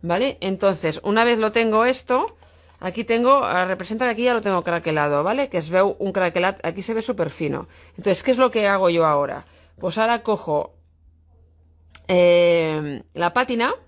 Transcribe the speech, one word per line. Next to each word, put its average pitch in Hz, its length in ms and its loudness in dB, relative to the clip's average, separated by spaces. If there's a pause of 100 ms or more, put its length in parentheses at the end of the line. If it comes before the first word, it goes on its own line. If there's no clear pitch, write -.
¿Vale? 185 400 -2
Entonces, 190 640 -2
una 220 220 2
vez 240 140 2
lo 214 140 0
tengo 226 320 2
esto, 254 520 -2 (440)
aquí 185 220 -6
tengo, 240 400 2
ah, 180 220 0
representa 185 400 -6
que 247 80 0
aquí 220 120 -4
ya 247 100 4
lo 226 60 0
tengo 190 220 0
craquelado, 156 640 0
¿vale? 254 240 -2
Que 185 100 -2
es 156 120 -6
veu 190 280 2
un 196 140 -4
craquelat, 185 520 -2
aquí 175 180 -4
se 220 120 -6
ve 220 80 -4
súper 190 280 -4
fino. 151 360 -6 (300)
Entonces, 262 260 -2
¿qué - 80 0
es 247 80 2
lo 254 120 4
que 214 180 0
hago 190 200 2
yo 170 160 2
ahora? 147 400 0 (360)
Pues 180 180 -6
ahora 233 240 0
cojo, 170 520 -2 (1300)
eh, 170 960 2 (120)
la 170 180 -2
pátina 247 420 -2 (140)